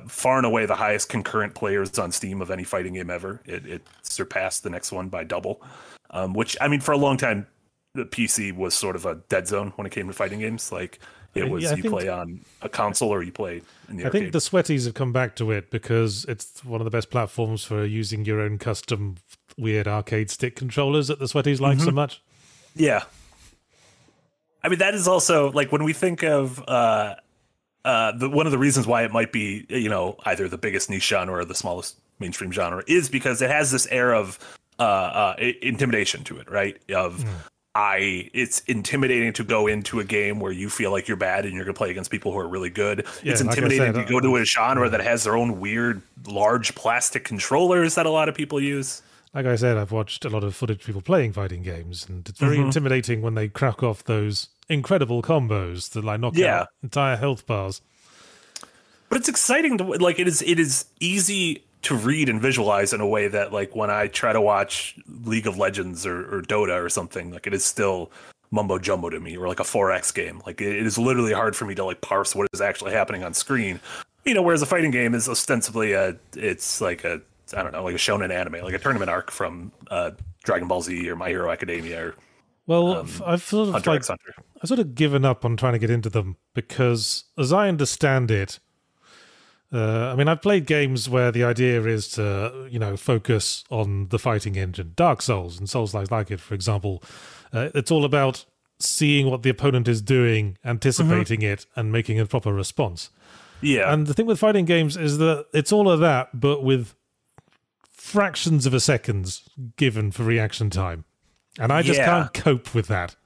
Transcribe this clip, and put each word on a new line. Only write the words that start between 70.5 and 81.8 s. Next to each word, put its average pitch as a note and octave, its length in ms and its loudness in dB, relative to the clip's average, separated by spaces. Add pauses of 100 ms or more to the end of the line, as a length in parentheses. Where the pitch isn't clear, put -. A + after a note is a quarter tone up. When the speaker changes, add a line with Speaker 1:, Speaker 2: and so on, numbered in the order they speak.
Speaker 1:
it, G2+ 160 -2
it A2+ 100 0
is G#2 100 -2
literally A#2 360 2
hard G#2+ 220 0
for A2+ 100 -6
me G2 100 -8
to, F#2+ 80 -2
like, F#2 180 -6
parse G2 320 0
what G2+ 200 0
is F#2+ 80 -6
actually G2 320 -2
happening G2 300 0
on E2+ 120 -6
screen. G#2 440 -2 (440)
You C4 100 0
know, G3 80 4
whereas E3 220 4
a - 20 0
fighting E3 240 2
game B2 240 2
is A#2 160 0
ostensibly A2 640 0
a, F#2+ 240 2 (180)
it's - 460 -4
like F2+ 220 -2
a, E2 180 -4 (340)
I G2 60 -2
don't F2 100 -6
know, F2+ 120 -6
like F2 100 -4
a F2 60 -4
shonen G2+ 320 0
anime, F2 320 -4
like F#2 100 -6
a F#2 60 -4
tournament G2+ 320 0
arc F#2 180 -2
from, E2+ 420 -6 (200)
uh, F2 180 -2 (340)
Dragon F2 240 0
Ball F2+ 140 0
Z F2 260 -6
or F2 80 -6
My F2+ 140 -6
Hero F2+ 220 -2
Academia E2+ 560 -6